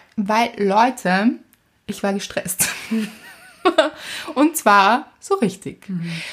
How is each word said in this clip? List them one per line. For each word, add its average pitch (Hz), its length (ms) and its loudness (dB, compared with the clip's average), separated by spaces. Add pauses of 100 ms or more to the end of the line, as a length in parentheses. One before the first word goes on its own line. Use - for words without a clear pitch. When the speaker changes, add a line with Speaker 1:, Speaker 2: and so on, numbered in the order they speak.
(160)
Speaker 1:
Weil, 220 420 0
Leute, 202 760 2 (540)
ich - 160 -12
war 202 120 -2
gestresst. - 560 -6 (200)
<laughs> - 1500 -4
Und 311 200 4
zwar 208 520 4 (120)
so - 160 -4
richtig. - 540 -4
Speaker 2:
Mhm. 170 200 -6 (240)